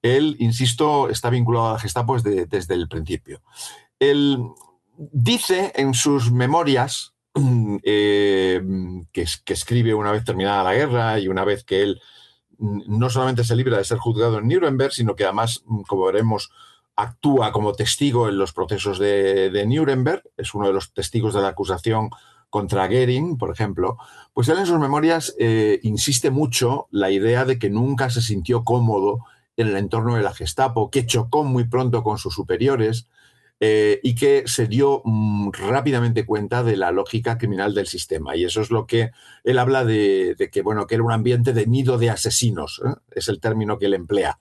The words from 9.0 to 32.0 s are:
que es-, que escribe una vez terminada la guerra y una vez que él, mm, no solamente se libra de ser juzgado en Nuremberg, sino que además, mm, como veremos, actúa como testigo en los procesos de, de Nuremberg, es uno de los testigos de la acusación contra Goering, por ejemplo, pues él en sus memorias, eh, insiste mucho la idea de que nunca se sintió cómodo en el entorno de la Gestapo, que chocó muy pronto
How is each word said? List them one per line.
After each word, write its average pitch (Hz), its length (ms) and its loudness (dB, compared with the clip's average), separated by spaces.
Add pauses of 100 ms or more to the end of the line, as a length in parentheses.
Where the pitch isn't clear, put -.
que 90 100 -6
es-, 80 160 -4
que - 160 -8
escribe 117 400 0
una 104 180 0
vez 107 120 -2
terminada 98 400 -2
la 92 100 2
guerra 117 460 0
y 95 80 -2
una 95 180 -2
vez 101 180 -2
que 98 200 0
él, 98 180 -2 (560)
mm, 104 400 -4
no 123 140 0
solamente 127 320 0
se 117 120 0
libra 123 220 2
de 98 80 0
ser 113 140 -2
juzgado 113 400 0
en 107 80 -2
Nuremberg, 139 440 2
sino 107 240 -2
que 101 100 0
además, 113 420 -2
mm, 107 160 -4
como 95 220 -2
veremos, 104 440 0 (460)
actúa 120 560 0
como 107 220 -2
testigo 117 560 0
en 98 80 -2
los 98 160 -2
procesos 92 460 -4
de, 98 500 2
de 101 160 0
Nuremberg, 139 560 0 (160)
es 131 160 -8
uno 101 140 -2
de 98 60 2
los 95 200 -4
testigos 107 400 -2
de 101 80 0
la 98 60 0
acusación 101 640 -4 (400)
contra 98 340 -2
Goering, 127 540 0
por 95 100 -4
ejemplo, 95 480 -4 (340)
pues 120 160 0
él 160 120 2
en 196 80 0
sus 170 100 2
memorias, 151 640 0
eh, 110 420 2
insiste 113 480 0
mucho 131 640 0
la 98 180 0
idea 113 360 2
de 131 120 0
que 104 140 -2
nunca 127 400 0
se 120 100 0
sintió 113 420 -2
cómodo 117 640 0 (320)
en 113 120 0
el 98 80 -2
entorno 113 400 -2
de 110 40 0
la 98 140 -2
Gestapo, 117 560 -2
que 127 160 0
chocó 120 360 0
muy 127 200 0
pronto 120 400 0